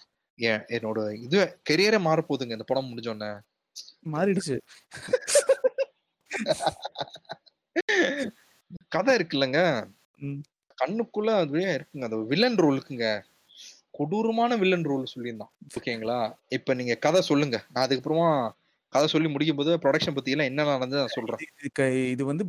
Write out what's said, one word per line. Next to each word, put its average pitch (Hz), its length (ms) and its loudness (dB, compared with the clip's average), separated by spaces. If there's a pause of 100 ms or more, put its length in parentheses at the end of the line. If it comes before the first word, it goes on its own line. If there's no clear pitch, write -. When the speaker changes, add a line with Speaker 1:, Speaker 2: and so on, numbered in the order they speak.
(340)
Speaker 1:
என், 113 260 2
என்னோட 110 520 -4
இது 127 460 0 (120)
கரியரே 151 40 4
மாறப்போகுதுங்க 160 680 4
இந்த 113 220 -8
படம் 131 200 0
முடிஞ்ச 113 300 -8
உடனே. 104 260 -10 (720)
Speaker 2:
மாறிடுச்சு. 170 460 0 (320)
Speaker 1:
<laughs> - 3500 -2 (540)
கதை 226 280 2
இருக்குல்லங்க. 143 720 0 (280)
Speaker 2:
ம். 143 240 -10 (440)
Speaker 1:
கண்ணுக்குள்ள 214 420 -4
அதுவே 175 380 0
இருக்குங்க. 156 280 -4
அந்த 120 240 -6
வில்லன் 151 380 2
ரோல் 151 240 4
இருக்குங்க. 113 440 -4 (680)
கொடூரமான 226 680 0
வில்லன் 185 260 2
ரோல் 139 220 0 (100)
சொல்லியிருந்தான். 120 360 -10 (300)
ஓகேங்களா? 113 520 -2 (160)
இப்ப 131 260 -2
நீங்க 123 200 -2
கதை 156 260 2
சொல்லுங்க. 143 520 2
நான் 131 160 0
அதுக்கப்புறமா 143 640 2 (360)
கதை 147 200 4
சொல்லி 160 200 2
முடிக்கும் 147 280 0
போது 147 200 2
ப்ரொடக்ஷன் 156 380 2
பத்தி 135 160 -4
எல்லாம் 143 160 2
என்ன 135 180 0
நடந்தது 135 320 0
நான் 139 100 2
சொல்றேன். 113 340 -6
Speaker 2:
இது, 156 200 -16
இது 139 120 -12
க-, 131 380 2
இது 127 140 -2
வந்து 151 240 -2